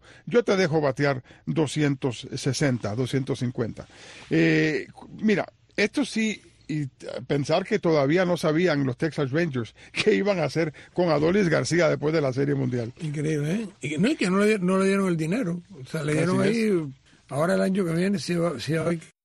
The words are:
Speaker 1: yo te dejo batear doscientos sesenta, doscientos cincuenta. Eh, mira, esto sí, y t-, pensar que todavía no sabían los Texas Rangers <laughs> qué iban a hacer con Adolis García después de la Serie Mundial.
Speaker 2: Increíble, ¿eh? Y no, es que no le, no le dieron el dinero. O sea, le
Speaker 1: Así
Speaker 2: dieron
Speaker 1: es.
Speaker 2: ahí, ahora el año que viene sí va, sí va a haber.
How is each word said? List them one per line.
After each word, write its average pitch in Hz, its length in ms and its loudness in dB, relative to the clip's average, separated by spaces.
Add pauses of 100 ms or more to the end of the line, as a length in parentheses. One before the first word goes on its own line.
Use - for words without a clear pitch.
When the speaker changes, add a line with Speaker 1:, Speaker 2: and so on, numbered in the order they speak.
(280)
Speaker 1:
yo 214 160 4
te 208 120 2
dejo 160 260 2
batear 139 420 0 (240)
doscientos 143 880 0
sesenta, 123 600 -2
doscientos 131 440 -2
cincuenta. 120 480 -6 (420)
Eh, 156 560 2 (340)
mira, 196 280 2 (280)
esto 220 300 0
sí, - 340 -2 (280)
y 151 180 -4
t-, - 220 -14 (180)
pensar 156 400 0
que 208 140 0
todavía 160 440 4
no 175 140 2
sabían 151 480 2
los 123 120 -2
Texas 147 340 -2
Rangers 135 420 -2 (100)
<laughs> - 80 -20
qué - 220 2
iban 294 260 2
a 156 40 0
hacer 156 280 -2 (220)
con 175 160 2
Adolis 165 400 2
García 151 400 2
después 143 240 0
de 160 80 2
la 135 120 0
Serie 139 200 0
Mundial. 123 480 -2
Speaker 2:
Increíble, 151 500 -4
¿eh? 214 160 -4 (140)
Y 156 160 -4
no, 196 120 2
es 311 100 0
que 196 100 0
no 190 120 2
le, 214 180 2
no 185 180 0
le 190 80 2
dieron 196 220 2
el 175 100 0
dinero. 175 460 -4 (180)
O 131 60 -14
sea, 156 160 -6
le 151 80 -2
Speaker 1:
Así 151 80 2
Speaker 2:
dieron 185 240 2
Speaker 1:
es. 196 60 4
Speaker 2:
ahí, 202 440 0 (360)
ahora 160 260 0
el 190 80 2
año 196 200 0
que 165 100 -2
viene 185 260 0
sí 175 160 -4
va, 170 240 0
sí 135 140 -4
va 160 80 0
a 160 40 -4
haber. 170 140 0 (260)